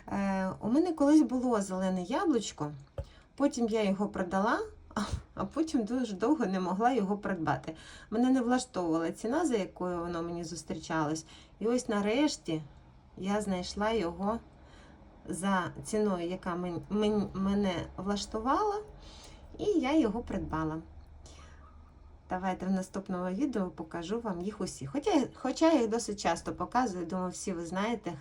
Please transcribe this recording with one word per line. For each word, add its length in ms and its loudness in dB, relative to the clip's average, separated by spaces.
Е, 520 0
у 100 -2
мене 240 4
колись 280 8
було 400 2
зелене 420 0
яблучко, 680 0
потім 320 2
я 160 2
його 240 2
продала, 520 0
а, 60 0
а 100 -4
потім 380 0
дуже 300 -2
довго 320 2
не 140 2
могла 320 2
його 260 2
придбати. 580 -2
Мене 200 4
не 120 4
влаштовувала 680 0
ціна, 340 0
за 100 2
якою 440 -2
воно 240 -4
мені 200 -4
зустрічалось. 840 -4
І 80 -2
ось 220 0
нарешті 720 2
я 240 0
знайшла 500 -2
його 480 0
за 420 0
ціною, 460 0
яка 260 -4
мен-, 340 -4
мен-, 440 2
мене 400 2
влаштувала, 840 0
і 60 -8
я 360 4
його 220 2
придбала. 600 -2
Давайте 360 -2
в 60 2
наступному 640 -2
відео 340 0
покажу 500 -6
вам 220 -4
їх 200 -4
усі. 260 -6
Хоча, 460 2
хоча 380 2
я 100 6
їх 80 2
досить 320 -2
часто 320 0
показую, 520 0
думаю, 260 -2
всі 220 -4
ви 120 -6
знаєте, 560 -2